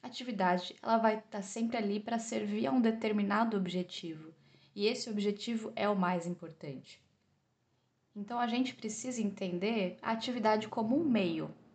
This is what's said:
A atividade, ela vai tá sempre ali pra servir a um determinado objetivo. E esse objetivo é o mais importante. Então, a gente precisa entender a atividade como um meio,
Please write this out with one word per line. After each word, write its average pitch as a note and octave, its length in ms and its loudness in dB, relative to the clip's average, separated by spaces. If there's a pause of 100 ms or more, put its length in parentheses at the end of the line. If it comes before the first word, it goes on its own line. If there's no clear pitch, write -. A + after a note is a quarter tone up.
A B3 60 -14
atividade, F#3+ 720 0
ela A3+ 160 2
vai A3 240 4
tá G3+ 200 -8
sempre A#3 360 -2
ali G#3 220 0
pra A#3 180 -2
servir G#3+ 480 -2
a C4+ 60 2
um C4 100 4
determinado G#3+ 760 2
objetivo. F3 760 -4 (400)
E G3+ 140 0
esse B3 220 -2
objetivo A3 680 -2
é G3+ 140 2
o G#3 60 2
mais F3+ 300 2
importante. D#3 760 -10 (1120)
Então, G#3 240 -6
a A#3+ 80 2
gente B3+ 260 2
precisa A3+ 480 -6
entender F#3+ 800 0
a - 100 -2
atividade A3 560 2
como A#3 300 0
um E4+ 60 4
meio, F3 500 2 (220)